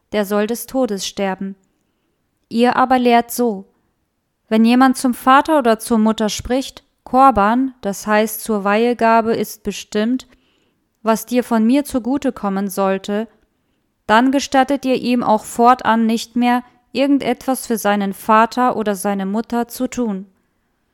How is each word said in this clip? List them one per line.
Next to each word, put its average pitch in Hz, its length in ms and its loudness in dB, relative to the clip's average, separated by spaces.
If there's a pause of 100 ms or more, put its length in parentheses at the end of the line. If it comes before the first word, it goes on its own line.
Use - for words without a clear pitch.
(120)
der 208 140 -2
soll 208 220 -2
des 233 180 -8
Todes 214 420 -4
sterben." 196 480 -6 (960)
Ihr 240 260 2
aber 254 240 2
lehrt 233 320 2
so: 214 340 -4 (840)
Wenn 220 160 4
jemand 254 320 4
zum 247 160 -2
Vater 285 460 4
oder 226 200 2
zur 233 200 0
Mutter 214 300 0
spricht, - 540 -6 (200)
"Korban", 254 800 2
das 196 260 -8
heißt 214 340 0
zur 208 220 -4
Weihegabe 226 680 2
ist - 300 -6
bestimmt, 214 640 -4 (760)
was 220 220 0
dir 240 180 0
von 226 220 0
mir 277 200 2
zugute 254 460 -4
kommen 196 360 -4
sollte, 196 600 -4 (800)
dann 240 240 4
gestattet 269 520 0
ihr 262 120 0
ihm 240 280 -2
auch 214 220 0
fortan 233 600 2
nicht 226 300 -4
mehr, 247 280 0 (280)
irgendetwas 262 720 -2
für 233 120 -4
seinen 202 360 -2
Vater 226 600 0
oder 208 200 -2
seine 196 300 -4
Mutter 233 440 -4
zu 254 180 -6
tun. 208 380 -6 (680)